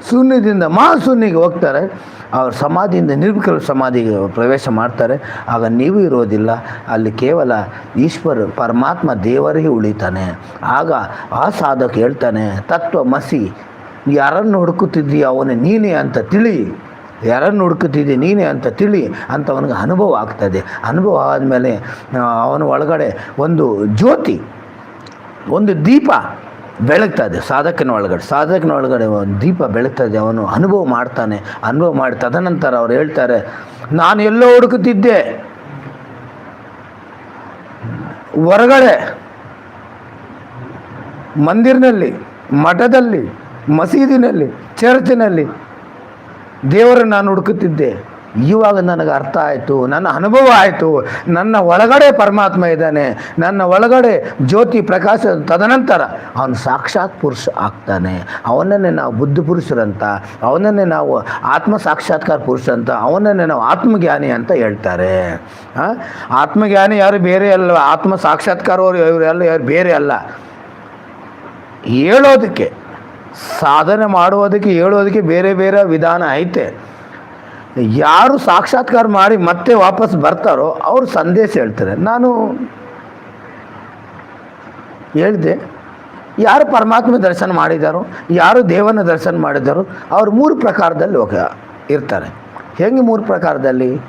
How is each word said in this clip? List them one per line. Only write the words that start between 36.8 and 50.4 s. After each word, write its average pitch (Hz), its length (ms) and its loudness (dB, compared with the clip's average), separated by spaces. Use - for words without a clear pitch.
ಹೊರಗಡೆ 233 760 4
ಮಂದಿರ್ನಲ್ಲಿ, 226 720 2
ಮಠದಲ್ಲಿ, 180 840 2
ಮಸೀದಿನಲ್ಲಿ, 240 800 2
ಚರ್ಚಿನಲ್ಲಿ 220 720 2
ದೇವರನ್ನು 233 400 6
ನಾನು 202 180 2
ಹುಡುಕುತ್ತಿದ್ದೆ. 180 840 -2
ಇವಾಗ 208 320 4
ನನಗೆ 170 320 0
ಅರ್ಥ 139 260 -4
ಆಯ್ತು, 139 500 -2
ನನ್ನ 160 220 -2
ಅನುಭವ 208 380 4